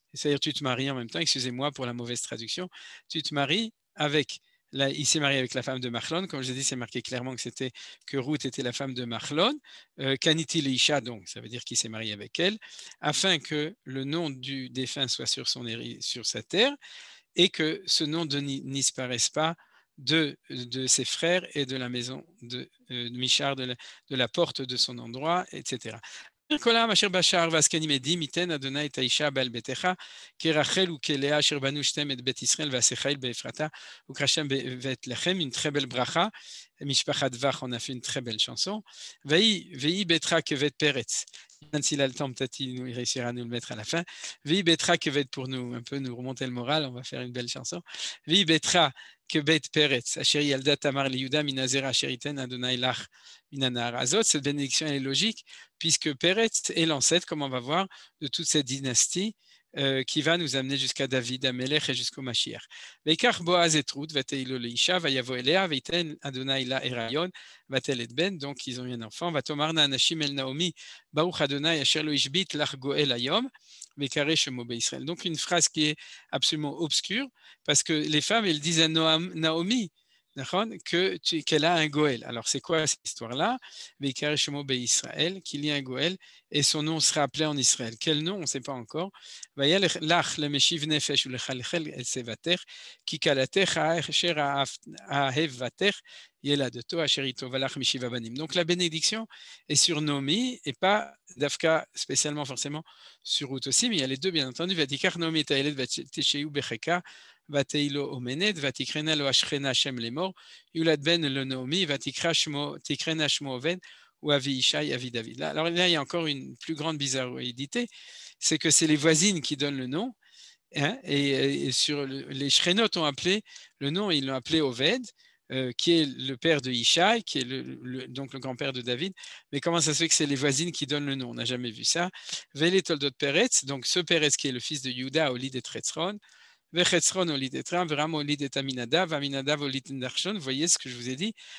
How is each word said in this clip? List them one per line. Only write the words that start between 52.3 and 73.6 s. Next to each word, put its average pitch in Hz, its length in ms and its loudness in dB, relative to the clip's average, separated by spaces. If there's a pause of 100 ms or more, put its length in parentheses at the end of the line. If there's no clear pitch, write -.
Adonai 127 400 -2
lach 123 280 0 (460)
minanahar 123 440 0
azot. 131 260 2
Cette 156 200 2
bénédiction, 143 440 0
elle 147 80 0
est 139 60 0
logique, 139 440 0 (340)
puisque 160 360 0
Peretz 196 600 2
est 165 120 4
l'ancêtre, 160 400 4
comme 156 160 -4
on 139 60 -2
va 127 100 -2
voir, 156 300 0 (320)
de 143 80 -6
toute 156 180 -4
cette 147 200 2
dynastie, 135 680 0 (420)
euh, 135 260 2
qui - 180 -2
va 156 160 4
nous 147 200 -2
amener 135 200 0
jusqu'à 135 300 0
David, 127 400 -2
Amelech 131 420 0
et 139 60 0
jusqu'au 123 280 -4
Mashiach. 117 400 -2 (440)
Veikach 170 340 4
Boaz 170 360 4
et 147 160 4
Ruth, 151 200 -8
vateilo 131 460 -2
leisha, 120 400 2
vayavo 131 380 0
elea, 156 320 4
veiten 160 540 -2
Adonai 135 420 -2
la 131 200 -2
erayon, 127 460 -2 (380)
vatel 131 340 -2
et 113 60 -8
ben. 170 280 -2
Donc, 143 300 -10
ils 127 140 -6
ont 127 40 -8
eu 127 80 -6
un 120 100 -8
enfant. 165 300 -4
Vatomarna 151 520 2
anashim 139 360 2
el 143 140 -2
Naomi, 139 400 -2 (380)
Baruch 165 280 0
Adonai, 147 400 2
asher 151 220 2
lo 151 100 0
ishbit 143 420 0
lach 147 220 0
goel 139 360 2
hayom, 147 360 0 (480)